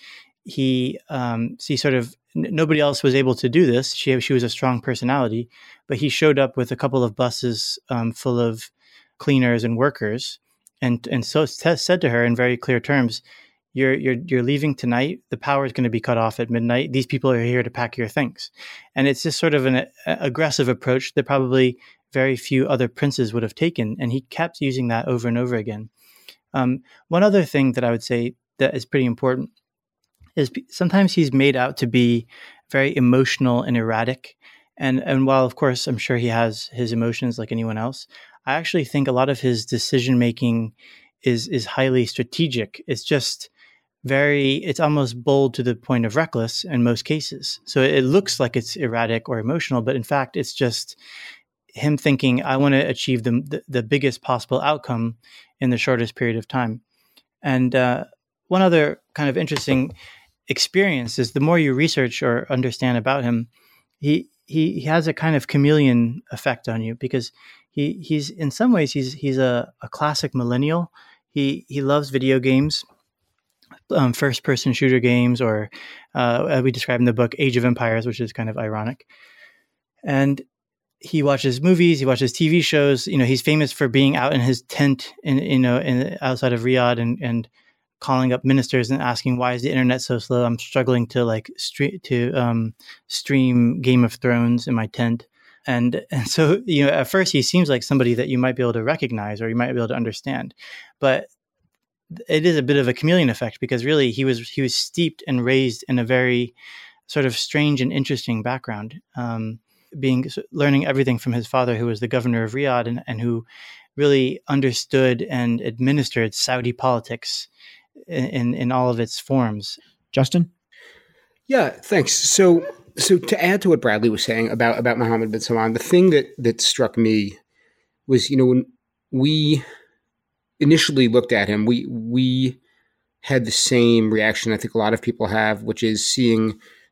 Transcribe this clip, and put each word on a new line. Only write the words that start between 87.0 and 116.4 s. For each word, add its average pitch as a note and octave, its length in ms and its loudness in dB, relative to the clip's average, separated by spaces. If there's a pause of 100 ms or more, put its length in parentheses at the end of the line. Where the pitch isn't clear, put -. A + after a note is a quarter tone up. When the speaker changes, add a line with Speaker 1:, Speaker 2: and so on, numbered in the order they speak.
Speaker 1:
and A#2 260 -4 (520)
calling B2+ 340 0
up B2+ 100 -4
ministers C3 460 2
and C3+ 100 -2
asking, B2 380 -2
"Why B2 160 0
is B2 80 -6
the C3+ 80 -2
internet B2+ 320 0
so B2 160 -4
slow? B2 260 -2
I'm A#2 140 0
struggling B2 520 0
to, B2 140 0
like, A2 360 -2
stre-, F3 420 -6
to, A#2+ 320 -2
um, A#2 400 -2 (320)
stream B2+ 760 2
Game B2+ 220 4
of A2+ 100 2
Thrones A#2+ 540 0
in C3+ 60 0
my A2+ 140 -2
tent." A#2 400 -4 (400)
And, B2 420 0
and A#2+ 180 -4
so, D#3+ 380 2
you D3 200 2
know, C#3+ 60 4
at D3 180 0
first F#3+ 220 0
he C3+ 120 2
seems F3 260 2
like C3 140 0
somebody B2+ 320 2
that B2 140 -2
you B2+ 100 0
might B2+ 160 0
be B2+ 80 -2
able A#2+ 100 0
to A2+ 100 -4
recognize A2 560 -4
or A2+ 100 -6
you A2+ 60 -4
might B2 180 -2
be B2 60 -2
able A2+ 100 -2
to B2+ 40 -6
understand. B2+ 640 -8 (440)
But C3 280 0 (1000)
it D#3 180 2
is E3+ 120 4
a C#3 60 2
bit C#3+ 140 2
of C3 100 2
a B2 60 4
chameleon D#3+ 360 2
effect, A2+ 300 -6
because A#2+ 260 -2
really C#3+ 240 2
he C3 160 -2
was, A#2+ 240 -2
he C#3 140 -2
was B2 100 -2
steeped - 540 -4
and B2+ 180 0
raised C3 420 0
in B2+ 120 0
a A#2 60 -2
very B2 500 0 (500)
sort C#3+ 200 -2
of A#2+ 120 -2
strange D3 440 0
and B2+ 120 -2
interesting B2+ 480 -4
background, A#2 540 -8 (220)
um, A#2 420 -6 (400)
being, C3 260 0 (280)
learning C#3 320 2
everything C3+ 320 0
from A#2+ 160 -4
his A#2 140 -4
father, B2+ 280 0
who A2+ 100 -4
was A2 140 -4
the A#2+ 80 -4
governor A#2 360 0
of A2 100 -6
Riyadh B2+ 340 -2
and, A#2+ 200 -6
and A2+ 120 -8
who A#2 260 -4 (520)
really C#3 500 2
understood C3 840 2
and A#2+ 300 0
administered A#2+ 760 -2
Saudi B2 380 -2